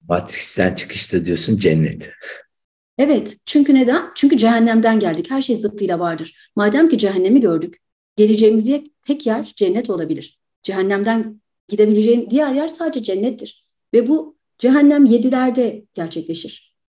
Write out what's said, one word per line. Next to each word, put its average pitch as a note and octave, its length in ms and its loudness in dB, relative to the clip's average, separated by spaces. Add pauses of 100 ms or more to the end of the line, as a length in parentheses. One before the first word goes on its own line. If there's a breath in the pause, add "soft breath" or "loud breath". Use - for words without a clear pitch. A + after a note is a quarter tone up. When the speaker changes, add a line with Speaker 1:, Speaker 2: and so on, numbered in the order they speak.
Speaker 1:
Matrix'ten F2+ 640 -4
çıkışta - 500 -6
diyorsun F2 320 -2
cennet. D#2+ 520 -2 (880 loud breath)
Speaker 2:
Evet. C#4 480 -2
Çünkü C#4+ 300 2
neden? B3+ 400 0
Çünkü C#4 220 2
cehennemden A3+ 640 4
geldik. E3+ 320 -4
Her C4+ 100 -2
şey B3+ 140 -2
zıttıyla G3+ 440 -4
vardır. E3 560 -8
Madem A#3 340 2
ki C4+ 80 2
cehennemi G3 440 2
gördük, E3+ 360 -2 (380)
geleceğimiz G#3+ 520 4
ye-, C#4+ 160 -2 (240)
tek C#4+ 180 -4
yer A#3 300 -4
cennet G3+ 340 -2
olabilir. E3+ 500 -8 (240)
Cehennemden G3+ 760 -4 (260)
gidebileceğin G#3+ 640 2
diğer C4+ 240 0
yer D4 140 -2
sadece D#4 360 -6
cennettir. G3 600 -6 (280)
Ve A3+ 140 2
bu D#4 300 -4 (200)
cehennem C#4+ 480 4
yedilerde B3 880 0
gerçekleşir. E3 840 -10 (140)